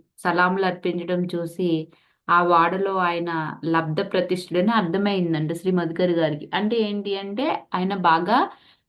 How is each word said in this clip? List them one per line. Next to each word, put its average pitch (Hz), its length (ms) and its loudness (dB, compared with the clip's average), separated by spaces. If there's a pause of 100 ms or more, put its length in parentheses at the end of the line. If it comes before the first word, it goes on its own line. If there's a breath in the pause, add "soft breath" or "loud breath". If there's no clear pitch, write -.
(180)
సలాములు 185 460 2
అర్పించడం 180 600 -2
చూసి, 170 460 -4 (580 soft breath)
ఆ 175 140 4
వాడలో 175 540 2
ఆయన 170 340 0 (340)
లబ్ధ 160 360 0
ప్రతిష్ఠుడని 180 720 0
అర్థమైందంట 180 800 0
శ్రీ 180 200 -2
మధుకర్ 175 380 0
గారికి. 156 440 -2
అంటే 214 220 0
ఏంటి 208 420 -2
అంటే, 202 280 -4 (280)
ఆయన 190 200 0
బాగా 175 440 4 (500 loud breath)